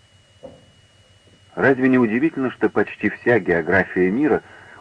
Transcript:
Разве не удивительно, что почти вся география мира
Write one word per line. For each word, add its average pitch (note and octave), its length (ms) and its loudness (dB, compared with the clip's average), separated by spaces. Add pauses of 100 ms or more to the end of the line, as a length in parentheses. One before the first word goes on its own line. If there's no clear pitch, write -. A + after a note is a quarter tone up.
(1500)
Разве B2+ 340 2
не B2+ 100 4
удивительно, B2+ 520 0
что G#2+ 180 -2
почти G#2 400 -2
вся A#2 300 0
география F2+ 720 0
мира A2+ 320 0 (380)